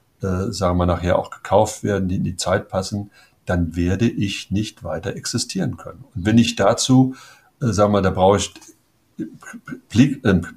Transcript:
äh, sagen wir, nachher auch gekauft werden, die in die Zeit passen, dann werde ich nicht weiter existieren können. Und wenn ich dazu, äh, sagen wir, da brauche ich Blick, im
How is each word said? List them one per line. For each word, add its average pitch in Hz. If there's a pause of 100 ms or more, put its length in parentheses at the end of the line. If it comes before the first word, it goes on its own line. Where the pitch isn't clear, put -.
(220)
äh, 92
sagen 90
wir, 90
nachher 87
auch -
gekauft -
werden, 98
die 92
in 101
die 95
Zeit -
passen, 98 (340)
dann 87
werde 92
ich -
nicht 107
weiter 85
existieren 135
können. - (100)
Und 90
wenn 110
ich 113
dazu, 131 (460)
äh, 110
sagen 104
wir, 101
da 95
brauche 95
ich - (1400)
Blick, 123
im 98 (160)